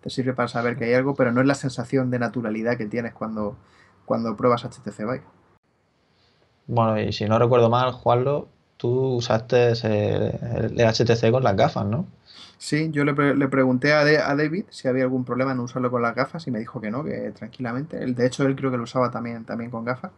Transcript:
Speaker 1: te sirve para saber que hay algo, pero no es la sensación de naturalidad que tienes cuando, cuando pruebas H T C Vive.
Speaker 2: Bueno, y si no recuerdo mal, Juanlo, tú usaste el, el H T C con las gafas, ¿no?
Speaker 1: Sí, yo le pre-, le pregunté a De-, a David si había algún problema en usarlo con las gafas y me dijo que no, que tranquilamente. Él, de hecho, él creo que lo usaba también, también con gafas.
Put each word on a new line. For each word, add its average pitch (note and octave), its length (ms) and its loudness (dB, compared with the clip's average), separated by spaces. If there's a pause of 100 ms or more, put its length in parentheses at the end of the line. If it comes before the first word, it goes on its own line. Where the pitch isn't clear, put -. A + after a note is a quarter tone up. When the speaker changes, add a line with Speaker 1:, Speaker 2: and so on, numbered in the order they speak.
Speaker 1:
te - 80 -10
sirve B2+ 240 -2
para B2 140 0
saber A#2+ 300 -2
que A#2 80 -4
hay A#2+ 100 2
algo, C3 180 2
pero B2+ 180 2
no B2 100 2
es C3+ 60 4
la C#3 60 4
sensación C3 560 -2
de B2 80 -2
naturalidad A#2 580 -2
que A2 120 -6
tienes A#2 260 -6
cuando, G#2+ 420 -6 (480)
cuando A2+ 320 -2
pruebas A#2+ 300 2
H - 180 -14
T G#2 80 -10
C G#2+ 140 -10
Vive. C3 180 -6 (1400)
Speaker 2:
Bueno, A2+ 320 2
y G#2+ 140 -2
si G#2+ 120 -4
no G#2+ 120 2
recuerdo A#2+ 320 6
mal, B2 220 2
Juanlo, B2 580 0 (280)
tú B2+ 380 0
usaste A#2+ 560 2
el, G#2+ 1080 -2
el A#2 80 6
H A2 180 2
T A2+ 100 4
C A2+ 160 4
con C3 120 2
las G#2+ 120 4
gafas, A#2+ 300 2
¿no? A#2+ 220 -2 (500)
Speaker 1:
Sí, D#3 320 -2
yo C#3+ 140 0
le D3 100 2
pre-, C#3+ 220 2
le C#3 120 2
pregunté C3 460 4
a D3+ 100 6
De-, D3+ 140 6
a C#3+ 180 0
David D#3 340 -2
si - 180 -8
había C3 160 2
algún B2+ 200 0
problema B2+ 280 -2
en B2+ 80 -2
usarlo A#2+ 320 -4
con B2 100 0
las A#2 140 0
gafas C#3 320 -4
y C#3+ 40 -6
me A2 80 -4
dijo A2+ 220 -10
que G#2+ 80 -6
no, B2+ 140 -6
que A#2 280 -6
tranquilamente. A#2+ 680 -8
Él, B2 140 -4
de B2 100 0
hecho, B2+ 220 0
él C3+ 80 2
creo C3+ 160 -2
que B2+ 60 -4
lo A#2 60 -4
usaba B2 280 0
también, A#2 340 -8
también A#2 240 -8
con A2+ 160 -8
gafas. B2+ 320 -6